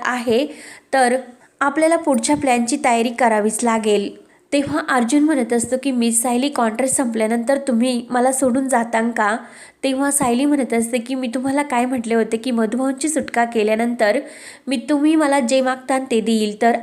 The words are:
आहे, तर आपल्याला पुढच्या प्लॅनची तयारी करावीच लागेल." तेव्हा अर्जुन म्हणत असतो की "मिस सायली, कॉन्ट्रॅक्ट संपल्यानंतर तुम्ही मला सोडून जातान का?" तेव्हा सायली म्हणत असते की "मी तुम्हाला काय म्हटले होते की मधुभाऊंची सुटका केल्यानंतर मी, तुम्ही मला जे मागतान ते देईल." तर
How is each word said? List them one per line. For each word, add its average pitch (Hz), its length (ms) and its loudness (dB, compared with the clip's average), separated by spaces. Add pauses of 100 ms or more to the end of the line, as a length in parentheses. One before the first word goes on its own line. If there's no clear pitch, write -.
आहे, 247 440 0 (460)
तर 254 240 4 (440)
आपल्याला 311 360 2
पुढच्या 294 400 2
प्लॅनची 247 480 0
तयारी 233 240 2
करावीच 220 540 2
लागेल." 214 460 0 (440)
तेव्हा 285 360 0
अर्जुन 262 340 2
म्हणत 269 300 2
असतो 233 300 0
की 277 80 -2
"मिस 233 320 0
सायली, 254 260 0
कॉन्ट्रॅक्ट 254 460 -2
संपल्यानंतर 233 640 0
तुम्ही 247 520 0
मला 254 220 2
सोडून 262 360 0
जातान 226 420 0
का?" 226 260 0 (480)
तेव्हा 269 260 0
सायली 262 340 0
म्हणत 285 300 0
असते 233 240 0
की 240 160 -6
"मी 254 140 -4
तुम्हाला 269 340 -2
काय 254 220 -2
म्हटले 233 300 -2
होते 226 220 0
की 240 140 -6
मधुभाऊंची 254 580 -2
सुटका 254 360 0
केल्यानंतर 233 760 0 (480)
मी, 262 100 -2 (120)
तुम्ही 302 280 2
मला 285 240 2
जे 262 200 2
मागतान 262 500 -2
ते 226 100 2
देईल." 214 420 0
तर 233 200 4